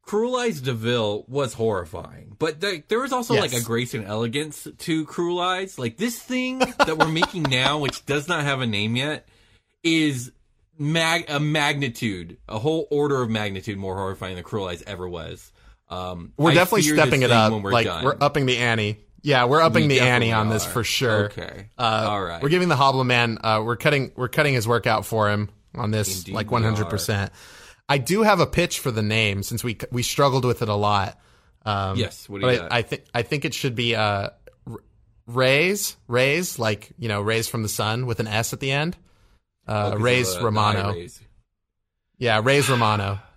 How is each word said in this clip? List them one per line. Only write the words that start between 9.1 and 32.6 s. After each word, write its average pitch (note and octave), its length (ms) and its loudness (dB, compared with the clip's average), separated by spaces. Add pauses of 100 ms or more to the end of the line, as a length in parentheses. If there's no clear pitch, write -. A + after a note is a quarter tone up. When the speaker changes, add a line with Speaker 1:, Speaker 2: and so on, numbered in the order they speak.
Speaker 1:
is D3+ 480 0 (440)
mag-, D#3+ 540 0
a C#3+ 100 -2
magnitude, C#3 960 -2 (120)
a A2 80 -8
whole D#3 320 -2
order C#3+ 320 0
of A#2 80 -2
magnitude G#2 480 -4
more F#2+ 180 -6
horrifying F#2+ 380 -6
than F2 100 -10
Cruel G2 260 -6
Eyes F2+ 180 -8
ever F#2 200 -8
was. E2+ 440 -12 (360)
Um, F2+ 480 -10
Speaker 2:
We're D3+ 140 4
Speaker 1:
I F3 60 6
Speaker 2:
definitely F3+ 260 4
Speaker 1:
fear D3+ 140 2
this D#3 80 6
Speaker 2:
stepping C#3+ 180 2
it B2+ 60 4
Speaker 1:
thing A#2+ 100 6
Speaker 2:
up. A2 160 6
Speaker 1:
when G#2+ 80 -4
we're G2 120 -2
Speaker 2:
Like, A#2 120 4
Speaker 1:
done. F2 200 -4
Speaker 2:
we're C#3+ 140 0
upping C#3 280 0
the B2+ 100 2
ante. A2+ 400 0 (240)
Yeah, C3 240 4
we're C#3+ 160 4
upping E3 260 6
Speaker 1:
We C#3 80 4
Speaker 2:
the B2+ 40 6
ante B2 300 4
Speaker 1:
definitely - 40 2
Speaker 2:
on G#2+ 160 2
this G#2+ 160 0
Speaker 1:
are. - 60 -8
Speaker 2:
for A#2+ 120 -2
sure. G#2+ 420 0
Speaker 1:
Okay. G2 520 -12
Speaker 2:
Uh, A2 320 0
Speaker 1:
All G2+ 140 -2
right. E2+ 180 -6
Speaker 2:
we're C#3 80 0
giving F3+ 200 4
the D3+ 60 4
Hobble C3 280 4
Man, A#2+ 400 2
uh, A2 200 2
we're A#2 140 -2
cutting, C#3+ 380 0
we're B2 140 -4
cutting D3 260 2
his A2+ 120 0
workout A#2 380 2
for G#2+ 240 2
him G#2 200 0 (260)
on A#2 160 -4
this, G2 300 -2
Speaker 1:
Indeed F#2+ 120 -10
Speaker 2:
like, G#2+ 140 -4
Speaker 1:
we - 20 -12
are. A2+ 40 0
Speaker 2:
one A#2 100 2
hundred G#2+ 260 0
percent. G2+ 420 -2 (580)
I C#3+ 100 4
do F3 240 2
have G3+ 180 6
a C#3+ 40 8
pitch - 340 0
for C3+ 120 -4
the A2 100 0
name G#2+ 420 2
since A#2 200 -6
we, A#2+ 140 -4 (160)
we A#2+ 100 -2
struggled C3+ 400 2
with A#2+ 180 0
it A#2+ 60 -2
a G#2 80 0
lot. G#2 420 0 (480)
Um, G2 320 -2
Speaker 1:
Yes, - 300 -6
what G2+ 140 -10
do A#2 40 -2
you B2+ 60 4
Speaker 2:
but A#2+ 40 4
I, E2+ 120 -6